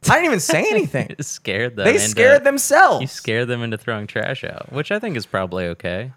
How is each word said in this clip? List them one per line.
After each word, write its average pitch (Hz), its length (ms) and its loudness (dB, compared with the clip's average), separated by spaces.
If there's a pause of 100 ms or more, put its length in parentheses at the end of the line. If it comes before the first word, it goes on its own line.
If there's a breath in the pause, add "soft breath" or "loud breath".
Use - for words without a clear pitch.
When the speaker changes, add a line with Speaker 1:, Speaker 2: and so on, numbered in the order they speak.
Speaker 1:
I - 100 6
didn't 349 80 2
even 262 140 2
say - 200 2
Speaker 2:
<laughs> - 100 0
Speaker 1:
anything. 147 480 -2
Speaker 2:
You 147 60 -8
scared 113 540 -6
them 190 80 2
Speaker 1:
They 214 100 6
Speaker 2:
into, 208 120 0
Speaker 1:
scared 247 360 6
themselves. 277 580 4
Speaker 2:
you 131 60 -4
scared 117 400 -4
them 120 160 -4
into 113 120 -6
throwing 107 300 -6
trash - 380 -6
out, - 280 -12
which 143 200 -6
I 208 80 -2
think 208 180 -6
is 101 80 -8
probably 92 440 -2
okay. 92 480 -8